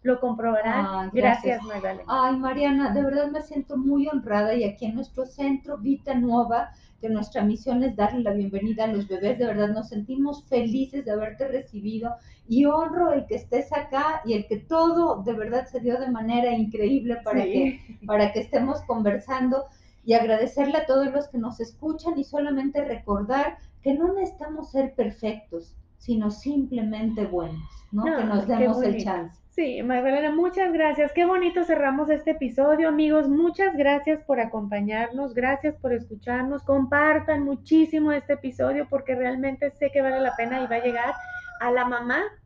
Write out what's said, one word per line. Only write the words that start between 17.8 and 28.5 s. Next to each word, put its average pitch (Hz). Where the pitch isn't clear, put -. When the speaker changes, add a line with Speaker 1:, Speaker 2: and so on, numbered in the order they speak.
Speaker 2:
que, 208
para 202
que 220
estemos 269
conversando 247
y 226
agradecerle 233
a 302
todos 269
los 285
que 254
nos 233
escuchan 311
y -
solamente 285
recordar 226
que 277
no 339
necesitamos 311
ser 269
perfectos, 214
sino 214
simplemente 220
buenos, 160
¿no? 208
Speaker 1:
No, 311
Speaker 2:
Que 226
nos 208
Speaker 1:
qué 226